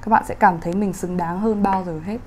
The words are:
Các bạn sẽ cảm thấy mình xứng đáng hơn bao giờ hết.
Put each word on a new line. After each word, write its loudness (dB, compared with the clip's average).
Các -2
bạn 4
sẽ -4
cảm 4
thấy -4
mình 0
xứng -4
đáng -2
hơn 0
bao 2
giờ -6
hết. -6